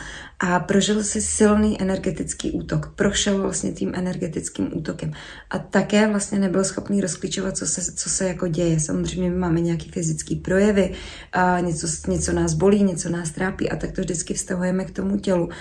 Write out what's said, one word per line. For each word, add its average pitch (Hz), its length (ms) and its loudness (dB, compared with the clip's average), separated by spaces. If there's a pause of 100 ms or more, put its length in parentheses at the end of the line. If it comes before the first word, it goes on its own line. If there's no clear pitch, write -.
(400)
A 180 200 2
prožil 202 440 2
si 214 160 -2
silný 208 640 4
energetický - 680 -2
útok. - 460 -2
Prošel 202 460 2
vlastně 190 300 -2
tím 190 220 -4
energetickým 180 840 -4
útokem. 160 360 -6 (380)
A 190 80 -2
také 208 500 2
vlastně 202 300 0
nebyl 190 260 2
schopný 202 360 -2
rozklíčovat, 190 560 -4
co 190 100 -4
se, - 260 -4
co - 180 -6
se 190 180 0
jako 180 200 -2
děje. 165 320 2
Samozřejmě 180 500 0
my 180 60 0
máme 175 240 2
nějaký 170 300 0
fyzický 160 460 -4
projevy, 190 560 4 (400)
a 180 280 4
něco, 170 260 -2 (220)
něco 175 240 0
nás 170 220 2
bolí, 196 280 6
něco 175 260 2
nás 170 220 -2
trápí 190 400 -2
a 165 60 -4
tak - 160 -6
to - 80 -6
vždycky 180 340 -4
vztahujeme 185 500 -2
k - 60 -12
tomu 196 260 -2
tělu. 180 320 2 (120)